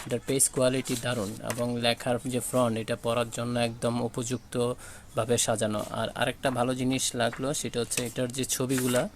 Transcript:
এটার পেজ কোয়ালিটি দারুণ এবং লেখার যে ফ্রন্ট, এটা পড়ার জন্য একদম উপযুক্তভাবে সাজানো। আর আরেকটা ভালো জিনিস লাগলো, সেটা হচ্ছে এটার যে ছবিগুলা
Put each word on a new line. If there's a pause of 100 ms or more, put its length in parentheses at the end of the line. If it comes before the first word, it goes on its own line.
এটার
পেজ
কোয়ালিটি
দারুণ (160)
এবং
লেখার (100)
যে
ফ্রন্ট,
এটা
পড়ার
জন্য
একদম
উপযুক্তভাবে
সাজানো।
আর
আরেকটা
ভালো
জিনিস
লাগলো,
সেটা
হচ্ছে
এটার
যে
ছবিগুলা